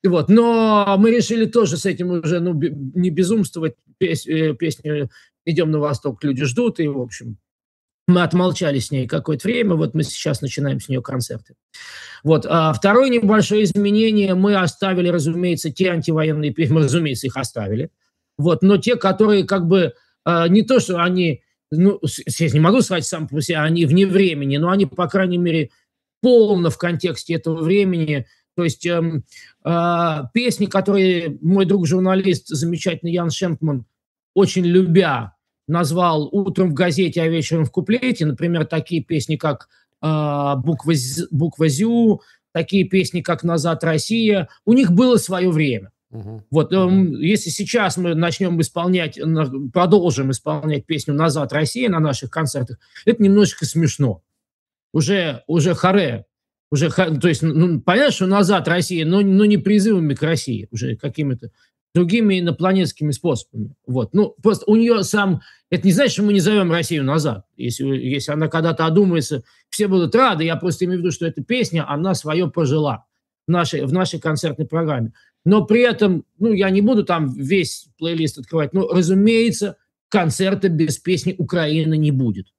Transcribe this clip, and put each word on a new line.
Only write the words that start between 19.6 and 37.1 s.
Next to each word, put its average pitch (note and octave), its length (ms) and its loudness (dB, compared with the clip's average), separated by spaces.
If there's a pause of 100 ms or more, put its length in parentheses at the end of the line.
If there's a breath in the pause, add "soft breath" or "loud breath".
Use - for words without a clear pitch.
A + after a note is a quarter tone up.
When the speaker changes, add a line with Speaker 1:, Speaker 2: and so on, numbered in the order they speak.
Speaker 1:
бы, F3+ 260 2 (300 soft breath)
а, E3+ 240 2
не G#3 140 6
то, A#3 180 2
что F3+ 220 -4
они, F3 400 0 (300)
ну, F3+ 320 4
с-, - 240 -6
с-, - 140 -8
я D#3 80 0
не D3+ 100 2
могу G3+ 220 4
сказать E3+ 240 -2
сам D#3 220 -8
по D3+ 140 -4
себе, D#3+ 160 -2
они E3 280 2
вне F#3 200 4
времени, D#3 520 0
но E3+ 120 0
они, G3 160 2
по E3+ 220 -4
крайней F3+ 300 0
мере, E3 320 -2 (520)
полно G#3 480 4
в - 80 -8
контексте E3+ 560 -4
этого D#3+ 280 -4
времени. E3 640 0 (300 soft breath)
То F3 80 -2
есть, - 220 -4
эм, E3 380 -2 (400 loud breath)
а, E3+ 720 0
песни, A#3 320 0
которые F#3+ 760 0
мой F#3+ 240 2
друг-журналист, F#3 840 0
замечательный E3+ 640 -4
Ян E3+ 180 -2
Шенкман, D3+ 560 -4 (480)
очень F#3 320 2
любя, E3+ 680 2 (340)
назвал D#3+ 640 0
"Утром F#3+ 380 0
в C#3+ 40 -2
газете, E3+ 480 0